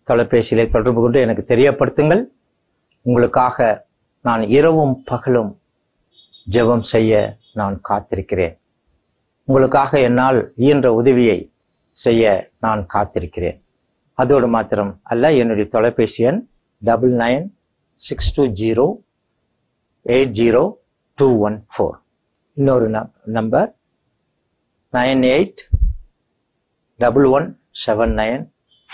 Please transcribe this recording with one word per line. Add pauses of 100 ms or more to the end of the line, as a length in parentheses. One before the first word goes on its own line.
தொலைபேசியிலே
தொடர்பு
கொண்டு
எனக்கு
தெரியப்படுத்துங்கள். (800)
உங்களுக்காக (360)
நான்
இரவும்
பகலும் (920)
ஜெபம்
செய்ய (180)
நான்
காத்திருக்கிறேன். (840)
உங்களுக்காக
என்னால்
இயன்ற
உதவியை (400)
செய்ய (100)
நான்
காத்திருக்கிறேன். (520)
அதோடு
மாத்திரம்
அல்ல,
என்னுடைய
தொலைபேசி
எண் (300)
டபுள்
நைன் (480)
சிக்ஸ்
டூ
ஜீரோ (1120)
எயிட்
ஜீரோ (340)
டூ
ஒன் (120)
ஃபோர். (560)
இன்னொரு
ந-, (120)
நம்பர் (1160)
நைன்
எயிட் (1200)
டபுள்
ஒன் (280)
செவன்
நைன் (440)